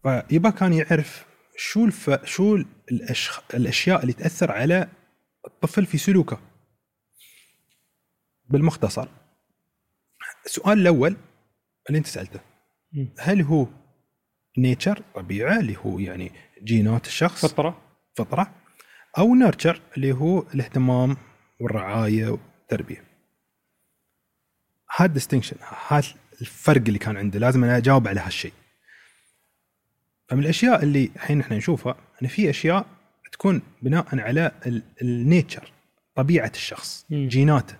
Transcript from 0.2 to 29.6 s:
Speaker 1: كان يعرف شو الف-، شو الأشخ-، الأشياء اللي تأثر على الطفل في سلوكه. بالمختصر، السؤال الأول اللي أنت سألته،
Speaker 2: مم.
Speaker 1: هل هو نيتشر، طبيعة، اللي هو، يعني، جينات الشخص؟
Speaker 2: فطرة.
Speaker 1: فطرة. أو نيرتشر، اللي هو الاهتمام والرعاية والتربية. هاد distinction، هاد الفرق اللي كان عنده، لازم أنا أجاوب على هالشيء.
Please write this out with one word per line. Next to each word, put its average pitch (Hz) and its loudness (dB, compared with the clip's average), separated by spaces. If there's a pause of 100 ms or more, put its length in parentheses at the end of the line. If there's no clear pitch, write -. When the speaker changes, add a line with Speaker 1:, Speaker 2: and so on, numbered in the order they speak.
Speaker 1:
كان 185 2
يعرف 160 0 (320)
شو - 0
الف-، 139 0
شو 196 2 (280)
الأشخ-، - -6
الأشياء 127 0
اللي 127 -2
تأثر - -2
على 151 0 (600)
الطفل - -2
في 160 -4
سلوكه. 185 2 (2000)
بالمختصر، 139 0 (1400)
السؤال - 0
الأول 175 4 (720)
اللي 147 0
أنت 156 -2
سألته، - -14 (540)
Speaker 2:
مم. 139 -6 (100)
Speaker 1:
هل 185 2
هو 143 2 (880)
نيتشر، 127 0 (120)
طبيعة، 101 -2
اللي 113 -4
هو، 95 -8
يعني، 90 -8 (320)
جينات 110 2
الشخص؟ - -2
Speaker 2:
فطرة. 156 -4 (340)
Speaker 1:
فطرة. 135 -4 (640)
أو 226 4
نيرتشر، 196 4 (160)
اللي 135 -2
هو 160 0
الاهتمام 127 0 (420)
والرعاية 110 -2
والتربية. - -8 (1900)
هاد 175 2
distinction، - -2 (300)
هاد 147 2 (380)
الفرق 135 2
اللي 101 0
كان 107 -6
عنده، 101 -4
لازم 127 2
أنا 120 4
أجاوب 123 4
على 98 -2
هالشيء. - -8 (1800)